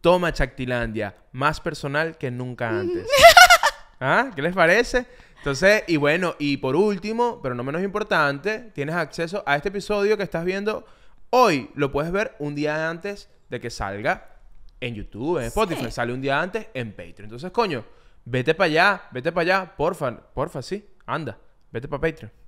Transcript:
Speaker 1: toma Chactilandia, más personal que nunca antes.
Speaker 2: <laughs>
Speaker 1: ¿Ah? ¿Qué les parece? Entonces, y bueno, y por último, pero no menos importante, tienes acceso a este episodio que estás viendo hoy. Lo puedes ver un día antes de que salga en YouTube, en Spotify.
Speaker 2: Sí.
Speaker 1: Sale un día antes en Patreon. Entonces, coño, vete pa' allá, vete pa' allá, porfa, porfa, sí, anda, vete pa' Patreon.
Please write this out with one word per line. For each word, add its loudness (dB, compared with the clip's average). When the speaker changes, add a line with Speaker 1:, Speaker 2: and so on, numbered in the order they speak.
Speaker 1:
toma 4
Chactilandia, -4
más 0
personal -4
que -6
nunca -6
antes. -4
Speaker 2:
<laughs> -2
Speaker 1:
¿Ah? 2
¿Qué -8
les -2
parece? 2
Entonces, 2
y 0
bueno, 2
y -2
por -2
último, -2
pero -4
no -8
menos -4
importante, -2
tienes -6
acceso -6
a 2
este -2
episodio 0
que -4
estás -6
viendo -4
hoy. 4
Lo -2
puedes -2
ver -2
un -6
día -4
antes -10
de -8
que -10
salga -6
en -6
YouTube, -6
en -4
Spotify. -2
Speaker 2:
Sí. -8
Speaker 1:
Sale -4
un -6
día 0
antes -6
en -8
Patreon. -18
Entonces, -12
coño, -2
vete 0
pa' 2
allá, 4
vete -4
pa' 0
allá, 0
porfa, -2
porfa, -6
sí, -10
anda, -6
vete -8
pa' -6
Patreon. -6